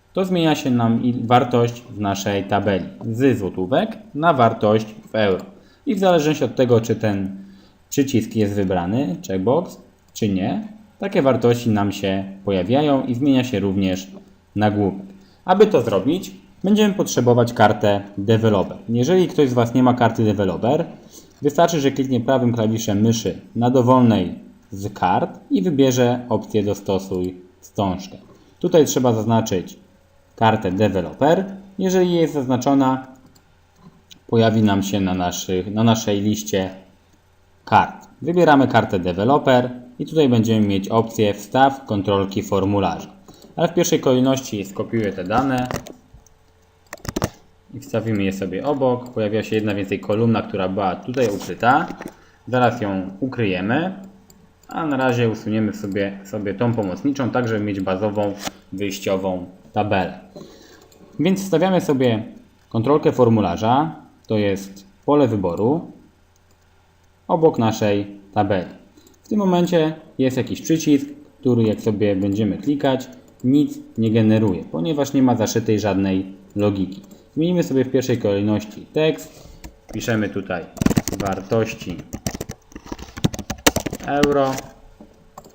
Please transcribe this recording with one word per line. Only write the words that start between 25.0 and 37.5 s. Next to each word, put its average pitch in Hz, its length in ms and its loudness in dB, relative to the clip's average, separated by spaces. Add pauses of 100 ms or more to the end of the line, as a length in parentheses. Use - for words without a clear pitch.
i 226 120 0
wybierze 127 680 2
opcję 107 340 -2
Dostosuj 95 800 -4 (200)
wstążkę. - 560 -6 (440)
Tutaj 170 260 4
trzeba 127 260 2
zaznaczyć 110 640 0 (580)
kartę 110 360 2
deweloper. 104 720 2 (340)
Jeżeli 185 360 2
jest 156 200 2
zaznaczona, 131 720 0 (1200)
pojawi 113 360 2
nam 98 200 2
się 101 180 -2
na 92 140 0
naszych, 92 600 -4
na 113 100 2
naszej 110 360 2
liście 101 500 -2 (920)